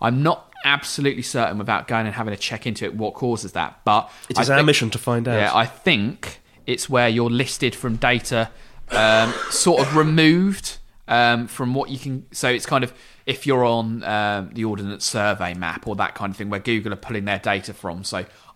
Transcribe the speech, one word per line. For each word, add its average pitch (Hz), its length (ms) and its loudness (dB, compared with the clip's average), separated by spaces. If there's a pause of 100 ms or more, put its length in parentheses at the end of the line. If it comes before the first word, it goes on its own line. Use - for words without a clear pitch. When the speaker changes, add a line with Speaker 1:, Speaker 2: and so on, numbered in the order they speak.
Speaker 1:
I'm 127 220 2
not - 260 0 (160)
absolutely 139 580 0
certain 104 360 -2
without 101 300 -2
going 113 180 0
and 101 80 -6
having 110 180 -6
a 98 40 -6
check - 320 -6
into 110 160 -6
it 95 100 -6
what 107 200 -6
causes 110 380 -4
that, 82 320 -6
but 107 240 2 (220)
Speaker 2:
It 98 80 0
Speaker 1:
I 113 40 2
Speaker 2:
is 123 80 2
our 135 80 6
Speaker 1:
think 151 80 6
Speaker 2:
mission 131 240 2
to 113 80 -6
find 117 280 -2
out. 123 100 0
Speaker 1:
Yeah, 104 160 2
I 113 140 4
think - 760 -2 (280)
it's - 200 -2
where 123 200 4
you're 117 200 2
listed 123 460 0
from 117 220 -4
data, 120 520 2 (420)
um, 110 520 4
<coughs> - 80 -8
sort 165 300 4
of 139 160 2
removed, 160 800 4 (300)
um, 120 400 4
from 127 260 -4
what 139 160 -2
you 135 80 -8
can. 135 340 -8
So - 160 -2
it's 123 160 0
kind 131 200 0
of 117 80 -8 (340)
if 131 180 -4
you're 131 200 4
on, 117 400 0
um, 104 500 -2
the 113 100 -4
Ordnance 101 400 -6
Survey 101 480 -2
map 87 360 -8
or 101 80 -4
that 101 180 -2
kind 101 160 -6
of 98 60 -10
thing, 101 120 -8
where 101 120 -4
Google 107 320 -2
are 98 40 -6
pulling 104 280 -6
their 101 160 -2
data 101 340 -2
from. 92 300 -10
So 92 200 -6 (320)